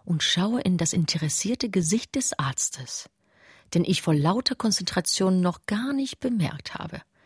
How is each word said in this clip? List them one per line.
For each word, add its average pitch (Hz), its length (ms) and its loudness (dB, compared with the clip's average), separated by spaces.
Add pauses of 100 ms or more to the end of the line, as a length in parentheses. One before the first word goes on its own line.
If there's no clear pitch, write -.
und 165 180 0
schaue 208 380 0
in 180 160 2
das 165 160 0
interessierte 170 760 0
Gesicht 185 460 0
des - 220 0
Arztes, - 720 -4 (640)
den 170 100 4
ich 185 180 0
vor 165 120 4
lauter 180 420 2
Konzentration 190 840 0
noch 180 240 0
gar 240 280 -2
nicht 269 260 -4
bemerkt 208 560 -2
habe. - 260 -10 (240)